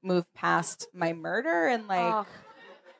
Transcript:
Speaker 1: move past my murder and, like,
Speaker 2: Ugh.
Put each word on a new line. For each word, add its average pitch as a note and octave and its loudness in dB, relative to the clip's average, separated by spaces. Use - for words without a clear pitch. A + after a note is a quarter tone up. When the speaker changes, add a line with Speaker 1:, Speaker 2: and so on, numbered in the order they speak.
Speaker 1:
move F3+ 0
past E3+ 0
my E3+ -2
murder A#3 0
and, A3 0
like, F3+ 2
Speaker 2:
Ugh. G#3+ -2